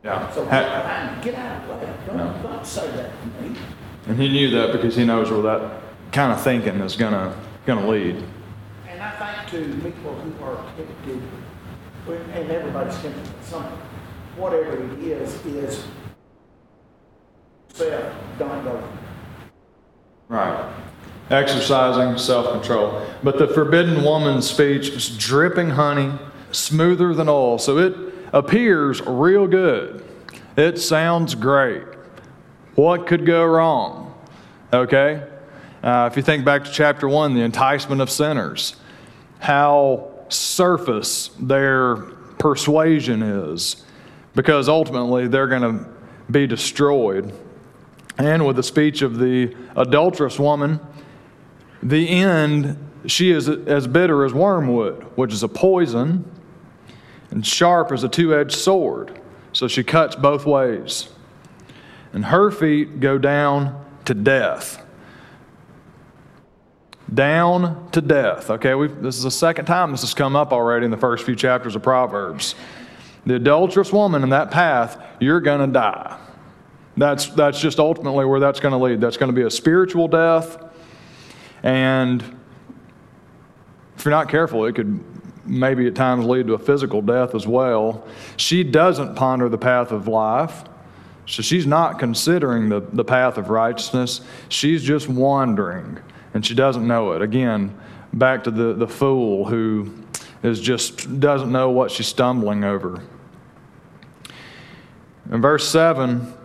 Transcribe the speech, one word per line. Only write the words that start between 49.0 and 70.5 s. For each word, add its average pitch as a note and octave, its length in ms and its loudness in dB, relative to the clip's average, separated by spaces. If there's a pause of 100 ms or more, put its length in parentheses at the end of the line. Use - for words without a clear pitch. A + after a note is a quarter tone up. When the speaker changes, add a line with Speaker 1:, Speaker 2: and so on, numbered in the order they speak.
Speaker 1:
of A#2 160 -2
the B2+ 360 2 (200)
adulterous C#3+ 640 2
woman, D3 400 2 (1040)
the D#3 260 2
end, D3+ 680 2 (280)
she F3+ 240 2
is D#3 180 4
as C#3+ 380 0
bitter C#3+ 400 4
as B2+ 80 -2
wormwood, C3+ 680 0 (120)
which A#2+ 180 0
is - 100 -4
a D3+ 40 -2
poison, E3+ 800 2 (1040)
and G#2+ 160 -6
sharp E3+ 460 2
as B2 120 -2
a B2+ 60 -2
two-edged D#3 460 2
sword. C3+ 640 0 (320)
So - 160 0
she B2+ 160 -2
cuts D#3+ 320 2
both C#3+ 300 2
ways. C3+ 640 0 (1040)
And G2+ 120 -4
her G3 260 4
feet D3+ 480 0
go C3+ 180 2
down C#3+ 680 0 (220)
to B2+ 80 -2
death. G#2+ 720 0 (2250)
Down E3 800 2
to E3 100 2
death. C3 500 2
Okay, C3 240 2
we've, C#3+ 260 -2
this B2+ 160 -4
is A#2+ 60 -6
the C3 80 -2
second E3 340 0
time F3 260 2
this C3 100 -6
has A#2+ 120 -4
come C#3 220 0
up C#3+ 180 2